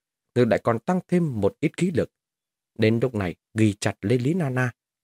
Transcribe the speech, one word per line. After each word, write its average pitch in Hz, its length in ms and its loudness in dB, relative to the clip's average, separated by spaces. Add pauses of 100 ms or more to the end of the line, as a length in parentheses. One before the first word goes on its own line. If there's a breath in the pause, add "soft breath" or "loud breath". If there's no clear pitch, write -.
(360)
ngược 123 100 4
lại 98 180 2
còn 117 160 0
tăng 185 280 -2
thêm 160 340 0
một - 180 0
ít - 180 -4
khí 180 140 -2
lực. 101 200 -2 (640)
Đến 110 260 2
lúc 127 140 -4
này, 90 200 -4 (180)
ghi 107 200 2
chặt - 280 -6
lấy 123 180 0
Lý 135 140 -2
Nana, 127 380 -4 (320)